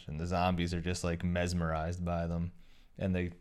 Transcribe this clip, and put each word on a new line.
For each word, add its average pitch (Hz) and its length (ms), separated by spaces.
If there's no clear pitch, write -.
and 76 120
the 87 80
zombies 87 460
are 85 80
just, 90 240
like, 85 180
mesmerized 87 800
by 85 240
them, 85 240
and 92 160
they, 90 260